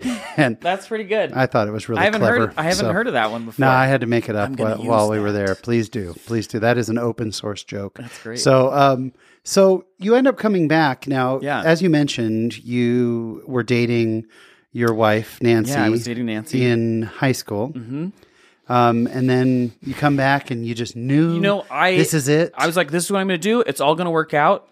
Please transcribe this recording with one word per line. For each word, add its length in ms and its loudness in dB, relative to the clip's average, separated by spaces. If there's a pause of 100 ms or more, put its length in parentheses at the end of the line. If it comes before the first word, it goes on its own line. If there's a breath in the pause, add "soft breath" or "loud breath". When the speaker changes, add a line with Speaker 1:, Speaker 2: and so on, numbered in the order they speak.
(360 loud breath)
Speaker 1:
And 240 0
Speaker 2:
That's 280 -4
pretty 160 -6
good. 280 -2
Speaker 1:
I 140 0
thought 220 0
it 20 -6
was 180 -8
really 120 -2
Speaker 2:
I 60 2
haven't 140 0
Speaker 1:
clever, 280 2
Speaker 2:
heard, 80 -10
I 80 -2
haven't 220 0
Speaker 1:
so. 60 0
Speaker 2:
heard 140 -2
of 60 -4
that 180 0
one 140 -8
before. 220 -2
Speaker 1:
No, 40 6
I 160 4
had 140 2
to 80 -4
make 200 0
it 60 -2
up 140 0
Speaker 2:
I'm 80 -8
gonna 180 -2
Speaker 1:
whi-, 80 -10
Speaker 2:
use 60 -6
Speaker 1:
while 200 4
we 120 0
were 100 -2
Speaker 2:
that. 160 0
Speaker 1:
there. 80 0
Please 340 -2
do. 240 -8 (140)
Please 220 -4
do. 100 -4
That 180 2
is 120 -2
an 100 -2
open 320 -4
source 320 -8
joke. 380 -10
Speaker 2:
That's 200 -16
great. 200 -12
Speaker 1:
So, 320 4
um, 400 2 (320 soft breath)
so 400 4 (140)
you 180 2
end 100 4
up 100 2
coming 300 0
back. 400 2
Now, 340 0
Speaker 2:
Yeah. 220 -4
Speaker 1:
as 200 2
you 60 2
mentioned, 760 0
you 840 -2
were 160 -2
dating 640 0 (460 soft breath)
your 200 0
wife, 480 0
Nancy, 300 4
Speaker 2:
Yeah, 140 0
I 40 4
was 140 0
dating 240 -6
Nancy. 400 -2
Speaker 1:
in 360 0
high 280 -2
school. 420 -4
Speaker 2:
Mm-hmm. 360 -8 (640 soft breath)
Speaker 1:
Um, 340 4
and 240 0
then 420 2 (100)
you 120 -8
come 220 0
back 340 0
and 160 -6
you 80 -4
just 220 -8
knew, 380 0
Speaker 2:
You 60 -2
know, 300 0
I 260 2
Speaker 1:
"This 160 2
is 140 0
it." 300 2
Speaker 2:
I 100 0
was 100 0
like, 140 0
"This 140 -2
is 80 -4
what 80 0
I'm 80 -2
gonna 100 0
do. 220 0
It's 200 -2
all 140 2
gonna 160 -4
work 240 -2
out." 380 2